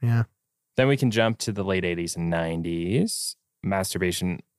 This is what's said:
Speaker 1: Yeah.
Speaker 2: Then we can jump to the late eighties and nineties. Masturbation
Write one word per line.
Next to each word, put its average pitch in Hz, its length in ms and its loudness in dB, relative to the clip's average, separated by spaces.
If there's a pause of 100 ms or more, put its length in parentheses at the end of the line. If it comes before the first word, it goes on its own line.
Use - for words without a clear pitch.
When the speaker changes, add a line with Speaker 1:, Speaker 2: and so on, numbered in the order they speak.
Speaker 1:
Yeah. 117 220 2 (540)
Speaker 2:
Then 131 120 4
we 139 80 4
can 131 140 2
jump 113 280 4
to - 140 -4
the 98 120 -4
late 92 200 0
eighties 87 320 -2
and 85 140 -2
nineties. 85 1080 -2 (260)
Masturbation 92 800 -2 (180)